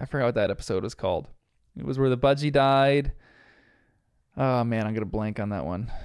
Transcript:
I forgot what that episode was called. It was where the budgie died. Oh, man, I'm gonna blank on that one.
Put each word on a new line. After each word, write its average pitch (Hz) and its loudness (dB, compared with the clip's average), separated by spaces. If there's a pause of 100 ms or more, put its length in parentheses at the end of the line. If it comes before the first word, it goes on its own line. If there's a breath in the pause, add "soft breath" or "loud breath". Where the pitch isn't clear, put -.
I - -6
forgot 135 -2
what 120 0
that 101 2
episode 95 -4
was 107 -8
called. 90 -2 (500)
It - -10
was 135 -4
where 135 4
the 127 2
budgie 143 2
died. 139 4 (1200 soft breath)
Oh, 127 0
man, 113 0
I'm 110 -4
gonna 110 -2
blank 107 -4
on 104 -4
that 98 -4
one. 90 -6 (140 loud breath)